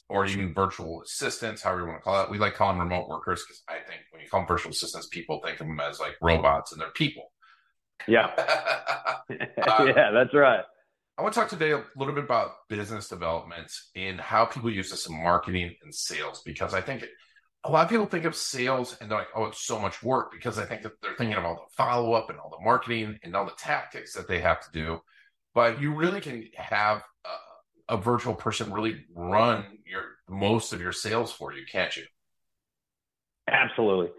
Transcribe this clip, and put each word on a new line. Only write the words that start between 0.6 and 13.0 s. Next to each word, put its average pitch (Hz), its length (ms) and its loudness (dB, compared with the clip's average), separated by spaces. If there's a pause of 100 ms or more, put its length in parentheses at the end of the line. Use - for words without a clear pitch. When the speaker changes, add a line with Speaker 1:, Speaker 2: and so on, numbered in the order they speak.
Speaker 1:
assistants, - 580 -6
however 92 200 0
you 85 60 -4
wanna 82 120 -8
call 98 240 2
it. 92 80 -4
We 101 80 -2
like 104 160 2
calling 98 240 2
them 87 100 0
remote 90 180 -2
workers 80 380 -4
'cause - 240 -20
I 82 60 -6 (120)
think 82 220 -14
when - 140 -20
you - 40 -18
call 98 120 0
them 82 80 0
virtual - 240 0
assistants, 82 340 -6
people 80 400 -6
think 80 160 -6
of 78 60 -8
them 78 120 -6
as, 73 200 -6
like, 78 200 -8
robots, 80 520 4
and 76 100 -12
they're 80 100 -6
people. - 400 -4 (760)
Speaker 2:
Yeah. 113 280 6
Speaker 1:
<laughs> - 800 0 (120)
Speaker 2:
<laughs> - 80 -8 (240)
Speaker 1:
Uh, 110 340 6
Speaker 2:
Yeah, 113 160 8
that's 123 220 6
right. 131 300 8 (520)
Speaker 1:
I 143 60 -6
wanna 208 140 0
talk 220 120 2
today 156 260 0
a 143 120 -2 (100)
little 135 200 -4
bit 143 80 -2
about 117 460 -2
business 104 380 -6